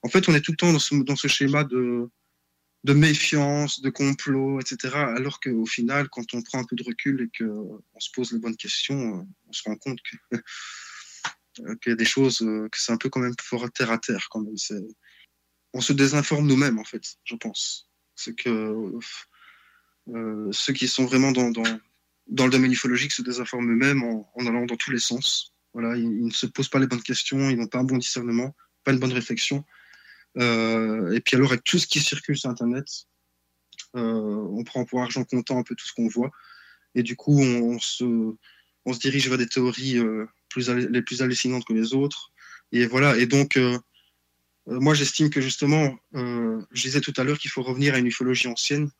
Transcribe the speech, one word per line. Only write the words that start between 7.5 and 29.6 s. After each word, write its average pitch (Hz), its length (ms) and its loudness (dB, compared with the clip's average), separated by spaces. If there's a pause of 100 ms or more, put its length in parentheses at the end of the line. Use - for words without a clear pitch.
se - 140 -10
pose 120 180 -6
les 117 80 -2
bonnes 113 160 -6
questions, 113 640 -4
euh, 87 40 -12 (260)
on - 20 -18
se - 140 -10
rend 110 100 -4
compte 127 260 -8
que, - 360 -10
<laughs> - 1400 -14
qu'il - 80 -4
y - 20 2
a 113 40 2
des 113 100 0
choses, 131 380 2
euh, 110 280 -2
que - 80 -8
c'est - 140 -2
un 113 40 0
peu 131 120 -2
quand 127 100 -2
même 123 220 -2
fort 120 300 -6
terre 117 200 -2
à 113 60 0
terre, 107 320 -4
quand 110 100 -6
même. 107 160 -8
C'est, 101 260 -6 (920)
on 127 80 -4
se - 120 2
désinforme 143 540 2
nous-mêmes, 131 320 4
en 104 40 -10
fait, - 420 -12
je 117 100 -8
pense. - 560 -8 (240)
C'est 120 200 -10
que, 110 580 -2 (1200)
euh, 107 360 -6
ceux 135 220 -2
qui 131 140 0
sont 127 180 2
vraiment 131 260 4
dans, 123 200 2
dans, 113 280 -2 (460)
dans 131 200 2
le 127 60 6
domaine 131 200 6
ufologique 123 400 0
se - 100 -4
désinforment 123 500 -2
eux-mêmes 135 300 4
en, 113 320 -4
en 123 140 -4
allant 120 180 0
dans 120 120 -4
tous - 120 -6
les 120 100 0
sens. - 540 -2 (200)
Voilà, 117 220 -2
ils, 117 100 0
ils 117 200 0
ne 117 60 0
se 123 160 -2
posent 135 220 -4
pas 139 100 2
les 135 80 4
bonnes 123 160 -4
questions, 135 480 0
ils 123 60 2
n'ont 117 100 -2
pas 123 100 -4
un 127 60 2
bon 131 140 2
discernement, 123 580 -2 (280)
pas 135 100 2
une 127 60 4
bonne 127 140 0
réflexion. 127 500 -2 (760)